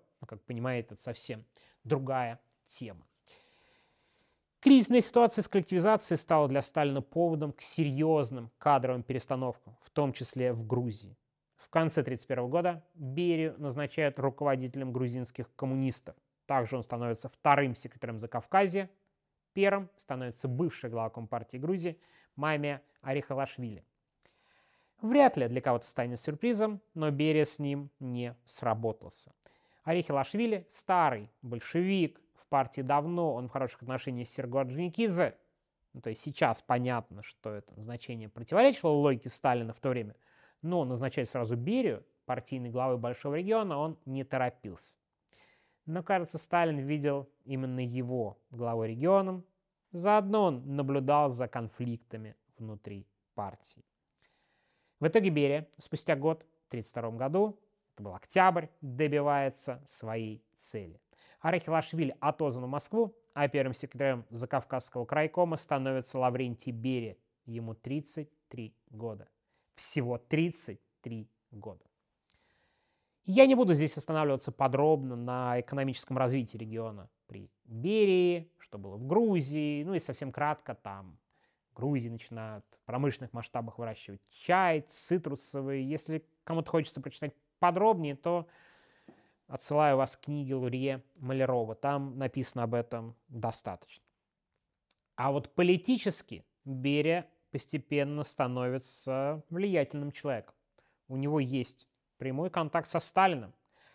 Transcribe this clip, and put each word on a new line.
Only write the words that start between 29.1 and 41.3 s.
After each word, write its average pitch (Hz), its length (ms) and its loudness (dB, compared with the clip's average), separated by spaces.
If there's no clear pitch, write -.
Арихалашвили — 175 840 0
старый 143 600 2
большевик, 170 800 0
в - 120 -20
партии 135 320 0
давно, 147 540 0
он 123 160 -6
в - 20 -12
хороших 131 320 -6
отношениях 127 460 -6
с - 20 -18
Серго 131 300 -2
Орджоникидзе. 165 760 0
Ну, 127 80 -18
то 117 120 -8
есть 110 100 -10
сейчас 139 400 0
понятно, 123 640 -2
что - 280 -14
это 104 240 -14
назначение 113 540 -12
противоречило 180 600 4
логике 143 360 4
Сталина 120 460 0
в - 80 -20
то 135 80 0
время, 113 260 -4
но 165 240 0
назначать 127 420 -2
сразу 117 300 -2